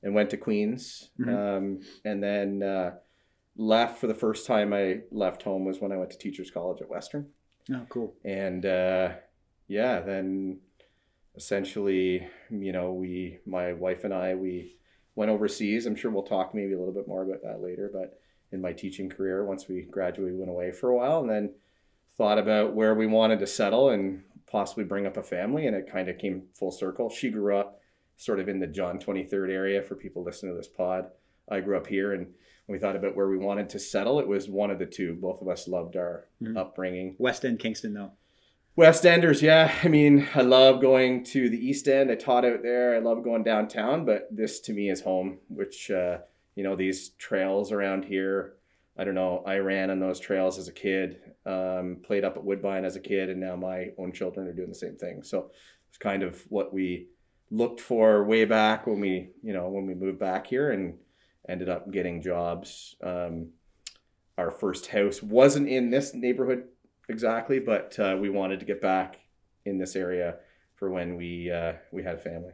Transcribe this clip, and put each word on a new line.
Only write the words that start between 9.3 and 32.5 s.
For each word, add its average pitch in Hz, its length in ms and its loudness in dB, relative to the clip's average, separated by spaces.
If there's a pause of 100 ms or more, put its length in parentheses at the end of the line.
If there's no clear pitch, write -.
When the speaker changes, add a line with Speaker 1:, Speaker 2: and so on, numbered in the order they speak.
Speaker 1:
yeah, 107 340 -2
then 95 600 -6 (760)
essentially, 95 920 -2 (240)
you 98 220 -6
know, 92 200 -4
we, 90 540 -8
my 90 260 -4
wife 90 320 -4
and 101 100 -4
I, 92 200 -2
we 92 420 -8 (380)
went 107 160 0
overseas. 107 560 0
I'm 107 100 -2
sure 117 140 -4
we'll 98 120 -2
talk 95 320 -2
maybe 98 200 -2
a 90 40 -4
little 92 160 -6
bit 101 140 -8
more 95 140 -6
about 95 200 -6
that 107 200 -10
later, 92 300 -8
but - 260 -10 (340)
in 92 80 -8
my 90 120 -6
teaching 95 360 -10
career, 95 360 -2
once 95 240 -8
we 92 140 -8
graduated, 90 520 -4
we 92 40 -6
went 92 120 -6
away 90 220 -4
for 123 180 -2
a 123 60 4
while 143 240 2
and 120 100 -2
then 104 240 -2 (600)
thought 107 220 4
about 107 360 2
where 110 200 4
we 110 120 2
wanted 110 340 6
to 98 60 0
settle 117 440 4
and 98 320 -2 (240)
possibly 104 380 -2
bring 98 220 -2
up - 100 -4
a 104 60 -6
family. 117 440 -2
And 107 100 0
it 92 140 -8
kinda 92 240 -4
came 92 300 -6 (100)
full 95 180 -4
circle. 98 380 -4
She 127 200 -4
grew 101 260 0
up 101 240 -4 (360)
sort 101 240 -4
of 95 80 -4
in 95 100 -4
the 90 80 -2
John 87 320 -6
twenty-third 95 520 -4
area 98 320 -2
for 101 120 -10
people 90 300 -12
listening 90 280 -10
to 87 40 -8
this - 100 -12
pod. 92 440 -4 (380)
I 98 120 -2
grew 98 160 0
up - 100 -4
here, 101 260 -2
and 90 140 -6 (400)